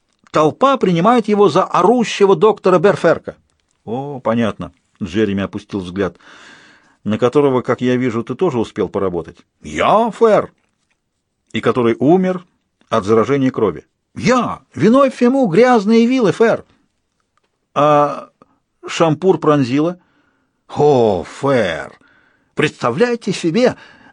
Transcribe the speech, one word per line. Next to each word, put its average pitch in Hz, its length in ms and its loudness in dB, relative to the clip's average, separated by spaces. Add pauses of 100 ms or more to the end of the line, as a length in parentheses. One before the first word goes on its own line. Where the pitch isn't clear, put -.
(300)
толпа 196 480 0
принимает 202 500 0
его 202 220 4
за 175 140 2
орущего 196 720 2
доктора 185 420 2
Берферка". 160 580 0 (480)
"О, 135 360 -10
понятно". 110 520 -4 (300)
Джереми 98 400 -2
опустил 101 380 -8
взгляд. 90 360 -6 (880)
"На 107 140 -4
которого, 131 420 0
как - 200 -4
я 127 160 0
вижу, 117 260 -2
ты 127 120 -8
тоже 139 240 -2
успел 98 300 -4
поработать". 87 500 -6 (220)
"Я, 123 500 -2
фэр". 196 420 0 (1000)
"И 113 80 -4
который 117 380 0
умер 180 480 0 (420)
от 113 160 -2
заражения 113 460 0
крови". 95 340 -4 (300)
"Я! 208 480 -2 (120)
Виной 247 360 2
всему 262 360 0
грязные 226 600 4
вилы, 247 260 0
фэр". 220 320 0 (1120)
"А 147 560 0 (560)
шампур 165 520 0
пронзила?" 147 600 0 (720)
"О, 110 560 2
фэр! 101 720 -4 (560)
Представляете 170 800 -2
себе, 208 440 -2 (360)